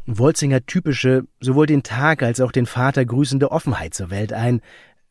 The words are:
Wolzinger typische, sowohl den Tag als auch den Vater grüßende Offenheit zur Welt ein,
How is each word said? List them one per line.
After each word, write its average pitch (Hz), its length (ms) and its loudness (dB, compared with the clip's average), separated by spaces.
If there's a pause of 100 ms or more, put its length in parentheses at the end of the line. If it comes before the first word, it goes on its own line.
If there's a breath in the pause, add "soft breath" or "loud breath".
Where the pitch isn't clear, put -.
Wolzinger 131 640 0
typische, 131 580 0 (160)
sowohl 131 260 2
den 147 160 2
Tag 143 400 0
als 117 160 0
auch 127 140 0
den 123 140 2
Vater 131 380 0
grüßende 135 460 0
Offenheit 120 440 -4
zur 87 160 -8
Welt 101 240 -4
ein, 117 260 0 (500 soft breath)